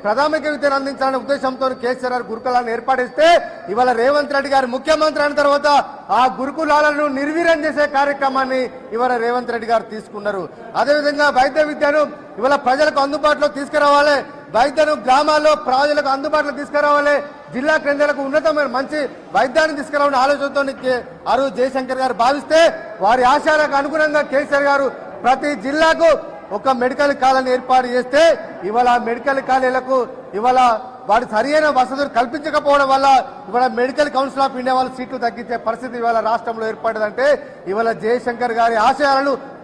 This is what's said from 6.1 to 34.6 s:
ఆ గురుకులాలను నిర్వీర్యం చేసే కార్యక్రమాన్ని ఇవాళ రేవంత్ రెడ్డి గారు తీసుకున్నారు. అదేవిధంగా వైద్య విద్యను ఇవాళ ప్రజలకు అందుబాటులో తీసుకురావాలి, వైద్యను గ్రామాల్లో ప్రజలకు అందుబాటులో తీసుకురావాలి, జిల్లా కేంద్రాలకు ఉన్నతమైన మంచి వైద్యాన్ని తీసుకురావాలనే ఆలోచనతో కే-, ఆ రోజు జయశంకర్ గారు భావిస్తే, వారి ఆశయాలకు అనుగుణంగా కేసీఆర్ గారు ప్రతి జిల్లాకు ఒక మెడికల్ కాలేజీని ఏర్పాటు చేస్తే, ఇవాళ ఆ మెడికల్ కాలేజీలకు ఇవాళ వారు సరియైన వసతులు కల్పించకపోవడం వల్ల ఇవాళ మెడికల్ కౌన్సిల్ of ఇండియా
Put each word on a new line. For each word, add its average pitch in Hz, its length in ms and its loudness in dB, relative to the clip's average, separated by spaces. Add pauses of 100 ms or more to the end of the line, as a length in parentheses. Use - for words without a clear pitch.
ఆ 254 200 2
గురుకులాలను 294 680 0 (120)
నిర్వీర్యం 311 460 0
చేసే 294 220 0
కార్యక్రమాన్ని 269 720 0 (340)
ఇవాళ 247 220 0
రేవంత్ 240 340 -2
రెడ్డి 233 160 -6
గారు 226 160 2
తీసుకున్నారు. 208 680 -8 (260)
అదేవిధంగా 285 540 0
వైద్య 269 340 2
విద్యను 294 400 0 (360)
ఇవాళ 269 160 2
ప్రజలకు 277 440 0
అందుబాటులో 294 480 0
తీసుకురావాలి, 285 680 2 (400)
వైద్యను 294 380 2 (120)
గ్రామాల్లో 302 500 4
ప్రజలకు 285 540 0
అందుబాటులో 294 500 -2
తీసుకురావాలి, 294 560 2 (380)
జిల్లా 294 240 0
కేంద్రాలకు 285 440 0
ఉన్నతమైన 294 560 0
మంచి 277 220 -4 (360)
వైద్యాన్ని 277 420 2
తీసుకురావాలనే 285 460 0
ఆలోచనతో 277 400 0 (180)
కే-, 254 220 -2 (240)
ఆ 202 80 2
రోజు 262 200 0
జయశంకర్ 254 420 -2
గారు 262 160 -2
భావిస్తే, 285 460 2 (420)
వారి 240 220 4
ఆశయాలకు 294 520 2
అనుగుణంగా 294 460 0
కేసీఆర్ 285 420 0
గారు 277 240 2 (360)
ప్రతి 269 320 2
జిల్లాకు 320 540 2 (460)
ఒక 233 140 -2
మెడికల్ 269 440 2 (100)
కాలేజీని 262 300 2
ఏర్పాటు 254 340 2
చేస్తే, 247 340 2 (420)
ఇవాళ 226 260 2
ఆ 240 80 4
మెడికల్ 240 440 -2
కాలేజీలకు 254 680 0 (260)
ఇవాళ 247 260 2 (500)
వారు 240 220 2
సరియైన 285 380 2
వసతులు 269 480 0
కల్పించకపోవడం 285 720 0
వల్ల 269 180 4 (420)
ఇవాళ 247 180 2
మెడికల్ 262 420 0
కౌన్సిల్ 269 360 -2
of 262 120 -4
ఇండియా 254 180 0